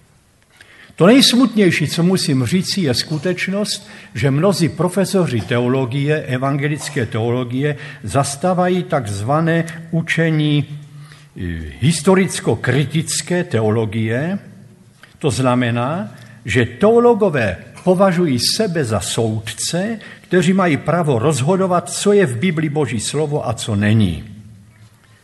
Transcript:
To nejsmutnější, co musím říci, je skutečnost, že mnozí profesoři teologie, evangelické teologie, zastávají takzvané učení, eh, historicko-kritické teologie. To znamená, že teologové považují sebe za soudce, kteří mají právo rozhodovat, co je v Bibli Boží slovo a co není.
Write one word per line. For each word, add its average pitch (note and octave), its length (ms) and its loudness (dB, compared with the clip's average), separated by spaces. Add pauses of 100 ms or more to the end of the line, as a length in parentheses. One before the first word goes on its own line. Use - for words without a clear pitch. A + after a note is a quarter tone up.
(960)
To D#3+ 100 4
nejsmutnější, G#3+ 800 4
co - 140 -2
musím D#3 440 0
říci, F#3 340 -2
je C3+ 140 0
skutečnost, F3+ 920 -4 (260)
že C#3 160 0
mnozí D#3+ 380 2
profesoři F3 720 0
teologie, C3 840 0
evangelické C#3 840 -4
teologie, B2 720 -2 (260)
zastávají F3+ 800 0
takzvané D3+ 840 0 (260)
učení, D#3 760 0 (720)
eh, - 40 -12 (400)
historicko-kritické E3 1600 0
teologie. A2+ 920 -2 (800)
To D3+ 120 0
znamená, B2 840 0 (300)
že A#2+ 200 2
teologové G3+ 920 2 (280)
považují F3+ 540 2 (180)
sebe E3+ 280 -2
za G#2+ 160 0
soudce, C3 1000 -4 (220)
kteří F3+ 320 2
mají F3+ 240 2
právo D3 420 0
rozhodovat, E3+ 720 0
co - 220 0
je G3+ 140 4
v A#2+ 100 -4
Bibli D#3 320 0
Boží C3+ 320 -2
slovo D3 480 -4
a A#2+ 40 0
co A2 240 -4
není. G2+ 480 2 (1000)